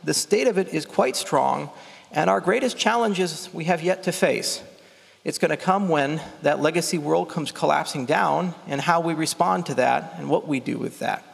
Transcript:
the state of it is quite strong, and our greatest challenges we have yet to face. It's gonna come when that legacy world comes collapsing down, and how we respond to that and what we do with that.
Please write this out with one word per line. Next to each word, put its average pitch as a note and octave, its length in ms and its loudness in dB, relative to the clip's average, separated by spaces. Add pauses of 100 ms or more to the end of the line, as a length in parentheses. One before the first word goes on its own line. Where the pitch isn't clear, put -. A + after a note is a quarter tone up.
the D3+ 100 -2
state B3 340 2
of F#3+ 100 2
it F#3 160 -2
is D#3 100 -4
quite B3 300 0
strong, C#3 560 0 (400)
and D#3+ 180 2
our F#3+ 120 4
greatest A#3+ 360 0
challenges G3+ 760 0
we E3 120 -8
have E3+ 200 2
yet F#3 180 0
to F3+ 80 0
face. - 500 0 (640)
It's D#3+ 140 -4
gonna D#3 180 2
come F#3+ 320 2
when D3+ 320 2 (220)
that D3 180 2
legacy E3 380 0
world D#3+ 300 0
comes D3 240 -6
collapsing D3 540 0
down, E3 460 0 (140)
and C#3 140 -4
how E3+ 200 2
we E3 140 -2
respond E3+ 520 0
to C#3 80 -4
that B2+ 440 2
and C#3+ 100 -8
what D3+ 200 0
we C#3 100 -2
do - 180 -6
with - 220 -8
that. - 240 -6 (120)